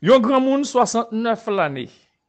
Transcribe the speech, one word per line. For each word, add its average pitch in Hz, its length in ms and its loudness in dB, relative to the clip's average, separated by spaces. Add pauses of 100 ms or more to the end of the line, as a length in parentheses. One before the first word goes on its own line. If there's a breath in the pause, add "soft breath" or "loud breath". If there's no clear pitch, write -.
yon 240 220 6
granmoun 269 440 0
swasant 233 440 -2
nèf 226 380 -4
lane, 165 360 -4 (420)